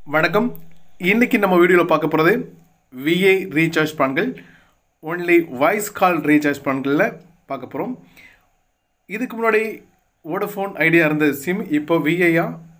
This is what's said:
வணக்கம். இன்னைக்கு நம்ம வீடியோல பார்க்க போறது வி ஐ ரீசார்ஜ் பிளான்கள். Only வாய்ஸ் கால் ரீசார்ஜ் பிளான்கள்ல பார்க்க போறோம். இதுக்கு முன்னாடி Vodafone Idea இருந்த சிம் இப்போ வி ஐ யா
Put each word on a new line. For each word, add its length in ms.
வணக்கம். 460
இன்னைக்கு 320
நம்ம 200
வீடியோல 280
பார்க்க 220
போறது 200
வி 200
ஐ 40
ரீசார்ஜ் 400
பிளான்கள். 320
Only 320
வாய்ஸ் 280
கால் 180
ரீசார்ஜ் 340
பிளான்கள்ல 420
பார்க்க 240
போறோம். 200
இதுக்கு 280
முன்னாடி 240
Vodafone 480
Idea 240
இருந்த 180
சிம் 180
இப்போ 180
வி 80
ஐ 80
யா 100